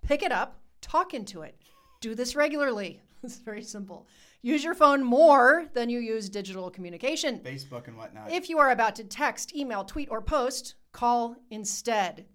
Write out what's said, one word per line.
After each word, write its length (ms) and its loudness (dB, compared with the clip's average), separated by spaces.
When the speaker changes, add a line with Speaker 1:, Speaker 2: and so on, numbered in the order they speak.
Speaker 1:
Pick 220 0
it 100 -2
up, 260 -4
talk 320 0
into 300 -10
it. 140 -18
Do 140 -8
this 200 -6
regularly. 720 -2
<laughs> 40 -20
It's 160 -14
very 240 -12
simple. 440 -16
Use 200 0
your 120 -2
phone 280 6
more 720 8
than 180 -2
you 80 -2
use 300 -4
digital 420 -10
communication. 720 -6
Speaker 2:
Facebook 480 -14
and 80 -20
whatnot. 340 -16
Speaker 1:
If 180 -4
you 100 -2
are 120 8
about 260 2
to 80 -12
text, 520 -6
email, 280 -6
tweet, 280 -8
or 100 -4
post, 520 -2
call 420 0
instead. 840 -4